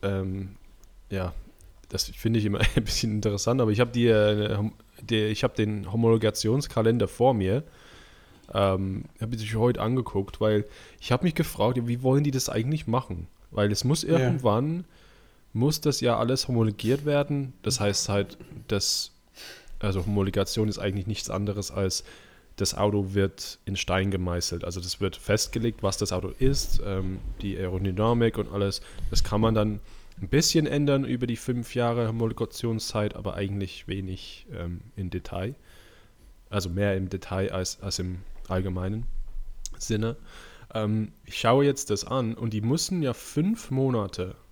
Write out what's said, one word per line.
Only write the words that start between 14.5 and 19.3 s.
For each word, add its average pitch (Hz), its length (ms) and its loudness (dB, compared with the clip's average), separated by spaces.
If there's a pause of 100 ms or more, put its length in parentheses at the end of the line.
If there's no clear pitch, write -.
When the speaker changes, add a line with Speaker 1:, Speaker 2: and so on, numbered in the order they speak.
Speaker 1:
muss 147 300 2
das 147 180 2
ja 120 180 2
alles 120 300 0
homologiert 117 560 2
werden. 143 480 0 (100)
Das - 160 -2
heißt 101 300 0
halt, 101 300 0 (300)
dass, - 440 -2 (680)